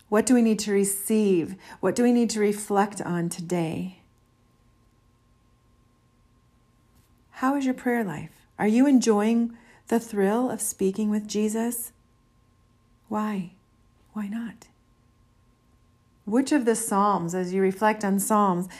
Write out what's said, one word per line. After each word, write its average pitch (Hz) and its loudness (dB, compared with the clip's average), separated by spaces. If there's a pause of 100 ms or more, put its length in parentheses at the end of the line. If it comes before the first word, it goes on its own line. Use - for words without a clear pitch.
What 220 2
do 262 4
we 240 6
need 220 2
to 214 -4
receive? 196 0 (240)
What 185 0
do 240 2
we 247 4
need 240 2
to 220 -4
reflect 202 0
on 170 -4
today? 170 -6 (3250)
How 269 -2
is 277 -2
your 254 0
prayer 240 -2
life? 156 -12 (100)
Are 196 0
you 247 4
enjoying 226 2 (320)
the 226 0
thrill 214 0
of 214 -6
speaking 202 -2
with 214 -2
Jesus? 220 -4 (1120)
Why? 208 -4 (600)
Why 208 -8
not? 226 -10 (1600)
Which 254 0
of 269 2
the 226 4
Psalms, 196 0
as 180 -2
you 190 0
reflect 214 0
on 196 0
Psalms, 190 2 (120)